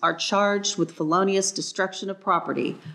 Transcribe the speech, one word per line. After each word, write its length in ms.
are 120
charged 640
with 140
felonious 600
destruction 580
of 100
property, 560